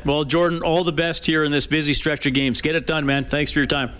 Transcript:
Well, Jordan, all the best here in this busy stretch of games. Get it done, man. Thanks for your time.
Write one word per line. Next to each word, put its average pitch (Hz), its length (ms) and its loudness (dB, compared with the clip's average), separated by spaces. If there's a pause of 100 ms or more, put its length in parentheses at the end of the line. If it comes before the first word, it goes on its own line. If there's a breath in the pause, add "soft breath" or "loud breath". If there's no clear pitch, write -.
Well, 151 180 2
Jordan, 165 400 0
all 170 220 2
the 165 80 -2
best 165 320 0
here 160 180 2
in 147 80 0
this 135 160 2
busy 151 240 0
stretch 143 340 0
of 135 80 0
games. 135 280 0
Get 151 140 0
it 156 100 -4
done, 156 200 -2
man. 139 200 0
Thanks 147 260 0
for 151 80 0
your 135 80 2
time. 135 320 -2